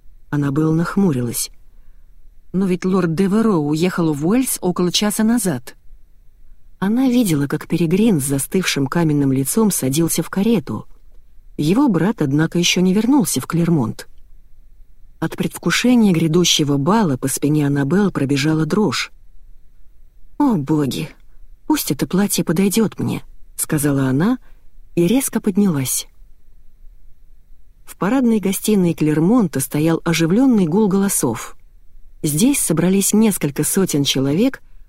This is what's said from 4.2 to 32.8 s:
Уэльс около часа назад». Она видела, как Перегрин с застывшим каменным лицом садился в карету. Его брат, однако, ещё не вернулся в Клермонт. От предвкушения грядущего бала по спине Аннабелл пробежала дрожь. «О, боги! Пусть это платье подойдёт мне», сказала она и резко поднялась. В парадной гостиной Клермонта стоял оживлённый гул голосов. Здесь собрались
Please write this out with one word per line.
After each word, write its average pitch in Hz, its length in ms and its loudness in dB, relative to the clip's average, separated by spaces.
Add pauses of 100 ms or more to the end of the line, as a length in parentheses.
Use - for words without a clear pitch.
Уэльс 247 340 0
около 180 300 0
часа 208 320 0
назад». 214 520 0 (1080)
Она 247 220 2
видела, 185 400 2
как 143 200 -4
Перегрин 180 520 2
с 131 60 -4
застывшим 139 600 -2
каменным 147 440 2
лицом 156 400 2
садился 156 500 0
в - 80 -4
карету. 190 560 0 (720)
Его 208 300 2
брат, 185 340 0
однако, 156 380 0
ещё 175 220 2
не 185 120 4
вернулся 226 460 2
в - 80 -10
Клермонт. 165 600 0 (1120)
От 165 160 -6
предвкушения 220 760 2
грядущего 160 640 2
бала 160 400 2
по 131 140 -4
спине 147 380 0
Аннабелл 143 440 2
пробежала 143 540 0
дрожь. 156 480 0 (1200)
«О, 269 180 4
боги! 139 520 0 (600)
Пусть 302 240 0
это 151 140 0
платье 190 380 0
подойдёт 190 560 0
мне», - 240 -4 (320)
сказала 139 540 0
она 180 280 2 (580)
и 170 120 4
резко 233 320 0
поднялась. 180 680 0 (1800)
В - 100 -18
парадной 226 440 0
гостиной 190 540 0
Клермонта 156 680 2
стоял 156 420 0
оживлённый 180 640 2
гул 202 220 2
голосов. 175 640 -2 (640)
Здесь 170 380 2
собрались 185 540 2